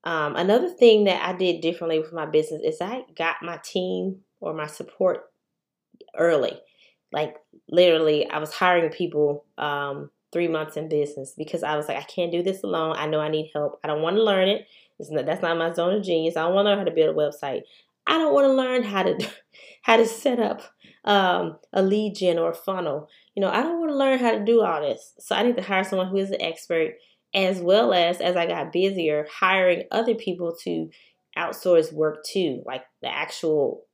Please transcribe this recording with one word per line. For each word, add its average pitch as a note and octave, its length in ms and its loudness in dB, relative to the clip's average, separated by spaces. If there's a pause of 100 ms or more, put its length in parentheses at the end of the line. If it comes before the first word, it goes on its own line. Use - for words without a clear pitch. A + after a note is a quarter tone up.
Um, D#3 320 -2
another A#3 340 2
thing A3 340 8
that F#3+ 200 2
I F#3 100 -2
did F3+ 280 0
differently E3 380 -2
with D#3 120 -8
my D#3+ 140 -6
business D#3 380 0
is D#3 180 -2
I A#3 220 -6 (120)
got E3 280 -2
my E3+ 200 -10
team F#3 580 -4 (180)
or E3+ 140 -6
my D#3 140 -8
support - 580 -4 (920)
early. D#3 420 2 (520)
Like, D3+ 240 -6 (340)
literally, D#3+ 600 4
I D3+ 100 -4
was D#3 140 -8
hiring F3 360 2
people, D3+ 560 -2 (140)
um, C#3+ 500 -6 (220)
three E3+ 160 -2
months D#3 300 -4
in D#3+ 100 -8
business D3 480 -4
because D#3+ 280 -6
I D3+ 120 -2
was D3 120 -4
like, D3+ 100 -6
"I D3+ 60 -10
can't E3+ 280 -6
do F3 120 -2
this F#3+ 180 -2
alone. D#3+ 340 -2
I D3+ 120 -4
know D3+ 120 0
I D3+ 100 -2
need D#3 220 -4
help. D3 320 -4
I D3+ 40 -6
don't D3+ 160 -2
wanna F#3 180 2
learn F#3+ 260 4
it. - 200 -2 (320)
It's - 100 -14
not, D#3 160 -2
that's E3 160 -2
not E3+ 160 0
my E3 160 -2
zone F3 220 0
of G#3 80 -2
genius. E3 340 0
I D#3+ 60 0
don't F3 100 0
wanna G3+ 160 4
learn G3+ 80 4
how G3+ 60 -4
to E3 80 0
build D#3 240 2
a D3+ 40 0
website. C#3+ 440 -2 (420)
I D#4+ 140 2
don't D4+ 160 2
wanna C#4 180 6
learn B3+ 300 0
how G3+ 180 -2
to, F#3 160 0 (380)
<laughs> - 260 -20
how - 160 6
to A3+ 80 6
set A#3+ 340 -2
up, - 220 -2 (420)
um, F3+ 540 2 (160)
a G3 80 2
lead G3+ 320 2
gen F3+ 240 0
or E3 140 0
a E3+ 40 -6
funnel. D#3+ 540 -6 (240)
You G3+ 80 -4
know, F#3+ 80 0
I A#3+ 140 0
don't E4 160 -4
wanna D#4 160 -2
learn C4+ 240 2
how A#3+ 100 2
to G#3+ 160 -2
do A#3 160 4
all E3 200 0
this. - 360 -6
So - 180 -4
I G3+ 60 0
need A#3+ 140 2
to G3 80 -4
hire F#3+ 200 0
someone F#3+ 260 -2
who G3 80 -2
is G3 120 -2
an - 140 -4
expert," E3 540 -2 (360)
as F#3+ 260 2
well G3+ 320 4
as, F3 300 2
as F3+ 140 0
I E3+ 100 2
got E3 260 -4
busier, E3+ 600 0
hiring F#3 580 2
other A#3 240 0
people F3 500 -6
to E3 280 -6 (440)
outsource E3 560 2
work D3+ 320 -2
too, E3 440 -2
like B2+ 160 -10 (180)
the B2+ 60 -8
actual D3+ 880 -2